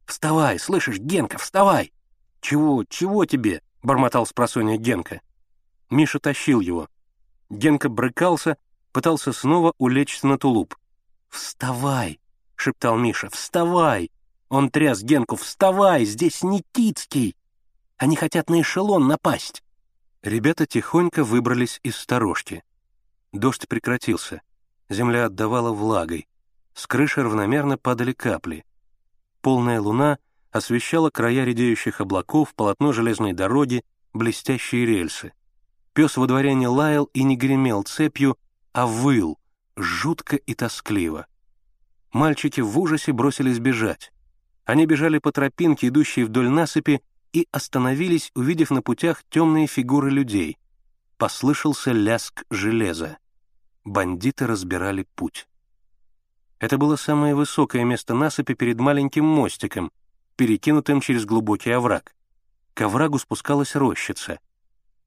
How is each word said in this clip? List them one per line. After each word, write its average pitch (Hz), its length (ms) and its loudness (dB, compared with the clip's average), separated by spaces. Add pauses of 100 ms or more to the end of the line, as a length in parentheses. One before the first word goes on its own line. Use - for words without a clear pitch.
«Вставай, 156 540 0
слышишь, 139 400 -2
Генка, 143 380 -2
вставай!» 190 560 2 (480)
«Чего, 143 440 2
чего 196 400 0
тебе?» 110 360 -2 (200)
бормотал 131 440 2
спросонья 110 520 0
Генка. 107 440 -4 (680)
Миша 143 300 2
тащил 139 400 0
его. 87 280 -4 (640)
Генка 139 400 0
брыкался — 147 680 0 (340)
пытался 143 420 -2
снова 165 440 2
улечься 135 500 0
на 139 100 4
тулуп. 117 380 0 (540)
«Вставай!» 127 880 -4 (360)
шептал 120 420 0
Миша. 117 320 -2
«Вставай!» 165 840 0 (380)
Он 135 200 2
тряс 139 320 2
Генку. 120 340 0
«Вставай! 185 680 2
Здесь 123 380 -2
Никитский! 185 920 0 (640)
Они 143 180 2
хотят 160 340 -2
на 170 120 4
эшелон 185 460 2
напасть!» - 560 -2 (580)
Ребята 117 440 0
тихонько 165 580 0
выбрались 120 600 0
из 120 140 -6
сторожки. - 640 -4 (680)
Дождь 120 360 -2
прекратился. 113 720 -4 (480)
Земля 120 360 0
отдавала 110 460 -2
влагой. 98 560 -4 (480)
С - 120 -16
крыши 139 360 0
равномерно 120 560 0
падали 123 340 -2
капли. 82 500 -6 (800)
Полная 123 400 0
луна 131 380 0 (320)
освещала 151 580 0
края 120 360 0
редеющих 120 540 0
облаков, 98 540 -2
полотно 110 400 0
железной 113 400 0
дороги, 123 500 0 (300)
блестящие 120 720 -2
рельсы. 95 480 -2 (600)
Пес 151 220 4
во 127 120 2
дворе 135 260 2
не 127 140 2
лаял 147 380 2
и 131 180 -2
не 135 120 4
гремел 131 460 2
цепью — 139 560 0 (360)
а 123 120 2
выл, 113 540 0 (380)
жутко 143 580 -4
и - 180 -6
тоскливо. 90 720 -4 (840)
Мальчики 143 500 0
в 110 160 0
ужасе 156 340 0
бросились 131 480 0
бежать. 113 520 -2 (540)
Они 147 200 4
бежали 156 340 2
по 147 120 0
тропинке, 143 560 0
идущей 131 360 2
вдоль 120 260 0
насыпи, 147 520 0 (300)
и 170 200 0
остановились, 139 840 -2
увидев 151 340 0
на 135 120 0
путях 160 480 -2
темные 160 360 2
фигуры 135 460 0
людей. 104 460 -2 (600)
Послышался 135 720 -2
лязг 110 600 0
железа. 95 640 -2 (640)
Бандиты 98 640 -2
разбирали 95 720 -4
путь. - 320 -10 (1120)
Это 123 180 0
было 147 180 4
самое 147 400 0
высокое 143 480 0
место 120 300 -2
насыпи 139 400 -2
перед 120 260 -2
маленьким 143 460 2
мостиком, 107 640 -2 (440)
перекинутым 139 680 2
через 120 240 -2
глубокий 110 460 -2
овраг. 120 440 -2 (600)
К - 60 -4
оврагу 135 360 0
спускалась - 580 -2
рощица. 104 640 -4 (680)